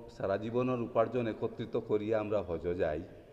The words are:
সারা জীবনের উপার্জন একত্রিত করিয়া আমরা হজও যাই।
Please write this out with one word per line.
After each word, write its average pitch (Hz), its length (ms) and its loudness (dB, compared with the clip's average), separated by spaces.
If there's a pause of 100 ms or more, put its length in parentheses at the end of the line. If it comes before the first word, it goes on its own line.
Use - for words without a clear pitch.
(160)
সারা 98 200 2
জীবনের 120 440 0
উপার্জন 113 460 2
একত্রিত 110 500 -4
করিয়া 107 440 2
আমরা 101 220 0
হজও 85 320 -2
যাই। 82 280 0 (300)